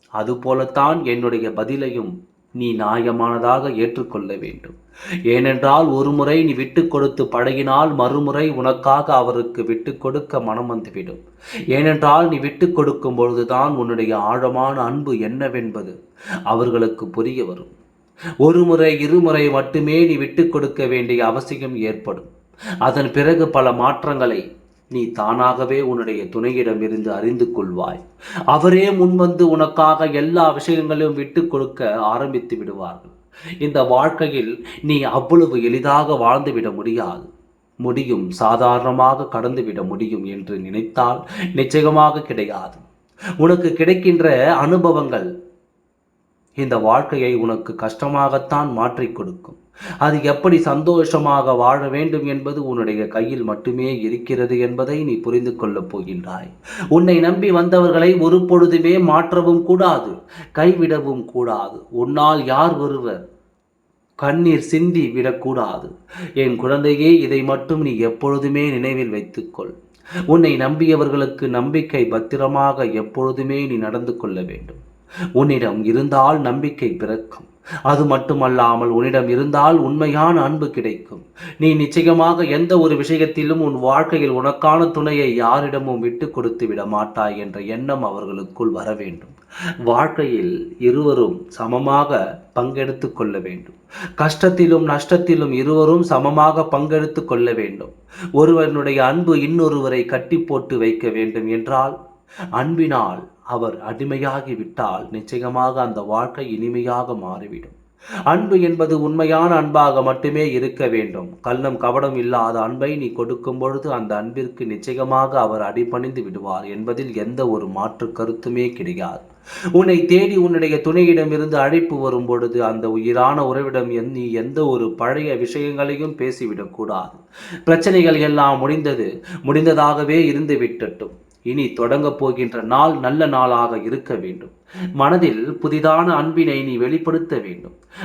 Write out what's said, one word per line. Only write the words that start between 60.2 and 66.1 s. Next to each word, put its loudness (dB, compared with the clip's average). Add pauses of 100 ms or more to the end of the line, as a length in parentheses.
கைவிடவும் 2
கூடாது. -4
உன்னால் 2
யார் 2
ஒருவர் -6 (840)
கண்ணீர் 2
சிந்தி 2
விடக்கூடாது. -4 (420)